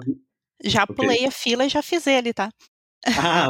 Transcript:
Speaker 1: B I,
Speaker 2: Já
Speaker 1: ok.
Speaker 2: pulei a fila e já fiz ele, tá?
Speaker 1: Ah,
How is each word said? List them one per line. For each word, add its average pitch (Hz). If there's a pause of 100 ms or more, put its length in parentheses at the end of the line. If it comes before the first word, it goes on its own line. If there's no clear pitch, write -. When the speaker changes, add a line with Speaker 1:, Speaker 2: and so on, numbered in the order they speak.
Speaker 1:
B -
I, -
Speaker 2:
Já 202
Speaker 1:
ok. -
Speaker 2:
pulei 247
a 269
fila 247
e 285
já 294
fiz 330
ele, 247
tá? 208 (560)
Speaker 1:
Ah, 170